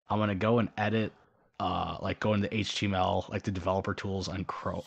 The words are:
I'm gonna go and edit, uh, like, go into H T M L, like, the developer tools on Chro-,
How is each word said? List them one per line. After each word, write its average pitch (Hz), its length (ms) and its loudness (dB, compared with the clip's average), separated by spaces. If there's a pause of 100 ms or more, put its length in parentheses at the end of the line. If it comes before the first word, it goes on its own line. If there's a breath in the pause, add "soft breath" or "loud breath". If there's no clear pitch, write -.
(100)
I'm 104 80 2
gonna 107 160 2
go 107 240 4
and 110 100 2 (100)
edit, 107 340 0 (480)
uh, 87 400 -2
like, 95 200 -4
go 107 140 2
into 101 200 0
H 107 220 -2
T 107 100 0
M 101 80 0
L, 92 340 2
like, 101 140 -4
the - 80 -2
developer 95 440 0
tools 95 340 -4
on 92 160 -4
Chro-, 87 420 -6